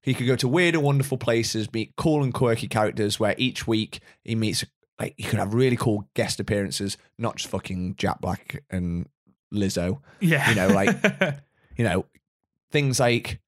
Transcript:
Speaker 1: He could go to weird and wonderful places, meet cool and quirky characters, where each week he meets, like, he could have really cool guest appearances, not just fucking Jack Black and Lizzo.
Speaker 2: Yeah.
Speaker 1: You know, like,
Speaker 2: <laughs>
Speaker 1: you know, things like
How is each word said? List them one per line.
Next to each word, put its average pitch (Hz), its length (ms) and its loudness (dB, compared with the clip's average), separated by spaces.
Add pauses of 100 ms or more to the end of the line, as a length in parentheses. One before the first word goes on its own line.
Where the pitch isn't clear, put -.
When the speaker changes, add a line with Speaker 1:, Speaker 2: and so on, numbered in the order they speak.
Speaker 1:
He 131 120 0
could 123 120 -2
go 131 100 4
to 131 100 0
weird 170 280 4
and 156 100 2
wonderful 139 340 2
places, 110 540 0
meet 110 240 -4
cool 151 260 2
and 131 100 0
quirky 113 360 0
characters, 107 500 0
where 104 180 2
each - 300 -4
week 110 340 -2 (220)
he 113 140 -4
meets, 110 280 -2 (360)
like, - 160 -6
he - 80 -12
could 107 160 0
have 98 140 -2
really 123 220 4
cool 107 380 -2
guest - 240 -2
appearances, 101 580 -4 (220)
not 113 180 -6
just - 140 -8
fucking 92 460 -6
Jack - 240 -2
Black - 500 -6
and 87 380 -4 (440)
Lizzo. 95 480 -2 (200)
Speaker 2:
Yeah. 156 300 4
Speaker 1:
You 113 60 2
know, 95 120 4
like, 101 280 4 (640)
Speaker 2:
<laughs> - 160 -18
Speaker 1:
you 117 80 0
know, 92 200 0 (680)
things 139 300 2
like 120 480 2